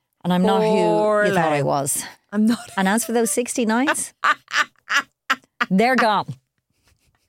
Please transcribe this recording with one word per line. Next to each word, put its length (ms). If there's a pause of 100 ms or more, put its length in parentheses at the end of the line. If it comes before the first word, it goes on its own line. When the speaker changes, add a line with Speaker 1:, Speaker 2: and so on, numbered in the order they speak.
(240)
Speaker 1:
And 60
I'm 120
not 180
who 80
Speaker 2:
Poor 560
Speaker 1:
you 80
thought 220
I 80
Speaker 2:
Lau. 60
Speaker 1:
was. 360 (260)
Speaker 2:
I'm 140
not. 320
Speaker 1:
And 100
as 200
for 60
those 180
sixty 340
nights, 480 (100)
Speaker 2:
<laughs> 1500
Speaker 1:
they're 260
gone. 380 (960)